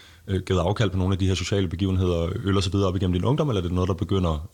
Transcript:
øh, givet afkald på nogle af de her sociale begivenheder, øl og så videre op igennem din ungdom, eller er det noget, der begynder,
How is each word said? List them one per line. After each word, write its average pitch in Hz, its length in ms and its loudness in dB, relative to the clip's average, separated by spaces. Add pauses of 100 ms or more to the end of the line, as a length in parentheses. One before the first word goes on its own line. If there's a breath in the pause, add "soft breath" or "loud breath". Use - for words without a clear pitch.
(260 loud breath)
øh, 95 160 -2
givet 92 180 0
afkald 95 300 0
på 90 80 -4
nogle 92 160 2
af 87 40 -4
de 95 80 0
her 92 80 2
sociale 92 340 -2
begivenheder, 90 600 0 (160)
øl 98 120 2
og 98 60 2
så 95 80 -2
videre 98 180 2
op 90 80 -2
igennem 92 160 0
din 90 120 0
ungdom, 151 240 2
eller 104 120 0
er 87 60 -4
det 85 60 -2
noget, 90 160 0
der 95 60 0
begynder, 85 600 0